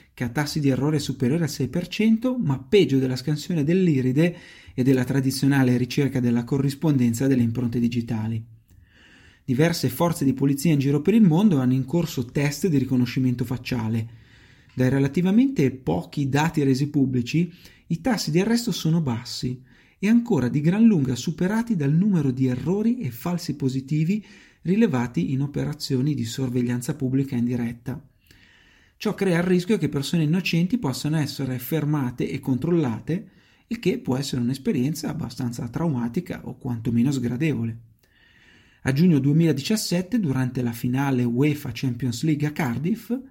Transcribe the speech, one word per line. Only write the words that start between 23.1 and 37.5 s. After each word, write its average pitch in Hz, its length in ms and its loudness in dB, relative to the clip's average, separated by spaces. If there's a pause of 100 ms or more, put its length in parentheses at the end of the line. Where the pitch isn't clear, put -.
falsi 170 440 -6
positivi 156 680 -2 (380)
rilevati 170 680 0
in 135 100 0
operazioni 143 720 -2
di 123 100 -4
sorveglianza 123 720 -2
pubblica 135 420 -2
in 117 80 0
diretta. 120 560 -4 (960)
Ciò 214 180 -2
crea 185 240 2
il 175 60 2
rischio 180 320 2
che 156 120 0
persone 143 340 -2
innocenti 175 560 0
possano 147 380 -2
essere 135 420 -2
fermate 143 720 -2
e 135 80 -6
controllate, 147 880 -2 (380)
il 226 120 -6
che - 200 -2
può - 180 -2
essere 135 240 -4
un'esperienza 135 680 -2
abbastanza 127 600 -6
traumatica 139 760 -4
o - 100 -12
quantomeno 120 540 0
sgradevole. 120 680 -2 (1040)